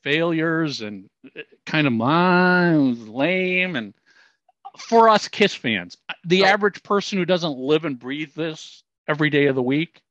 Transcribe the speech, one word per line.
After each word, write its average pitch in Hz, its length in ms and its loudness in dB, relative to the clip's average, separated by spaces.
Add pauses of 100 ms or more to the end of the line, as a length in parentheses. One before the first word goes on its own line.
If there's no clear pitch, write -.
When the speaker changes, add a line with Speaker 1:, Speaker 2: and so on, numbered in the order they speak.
Speaker 1:
failures 160 800 -2
and, 104 260 -12 (280)
uh, 156 60 -16 (240)
kind 151 220 0
of, 123 140 0
"Ah, 180 680 4
it 156 60 4
was 120 300 0
lame." 180 680 -2
And 107 180 -8 (840)
for 226 320 4
us 214 180 2
Kiss - 260 0
fans, 101 440 -6 (280)
the 185 180 2
Speaker 2:
Right. 190 100 4
Speaker 1:
average 202 300 -2
person 202 340 -4
who 180 80 -2
doesn't 165 320 -2
live 151 280 0
and 139 140 -6
breathe 147 340 -12
this 156 500 -12 (240)
every 151 220 0
day 143 180 4
of 135 80 0
the 131 80 0
week, 143 480 -2